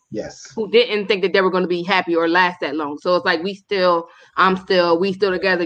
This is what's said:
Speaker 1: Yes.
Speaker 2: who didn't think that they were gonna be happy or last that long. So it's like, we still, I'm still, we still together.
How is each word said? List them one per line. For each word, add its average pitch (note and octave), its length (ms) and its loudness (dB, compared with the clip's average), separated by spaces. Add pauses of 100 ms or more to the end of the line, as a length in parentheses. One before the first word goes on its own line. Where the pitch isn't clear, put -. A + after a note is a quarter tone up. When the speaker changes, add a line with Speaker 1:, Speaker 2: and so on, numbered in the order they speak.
(120)
Speaker 1:
Yes. - 420 -12
Speaker 2:
who G#3+ 160 -8
didn't G#3 380 2
think G3+ 140 -2
that F#3 100 0
they G3 80 2
were F#3 120 2
gonna F#3 160 0
be F3 160 -4
happy F3+ 340 0
or E3 100 2
last F3 320 2
that D3 160 -6
long. D3 220 -6
So F3+ 180 0
it's F3 100 -2
like, E3+ 160 0
we G3 120 -6
still, F3+ 560 0 (260)
I'm F#3 220 2
still, F3 420 2
we F#3+ 140 -2
still F#3+ 180 -2
together. F3+ 340 -2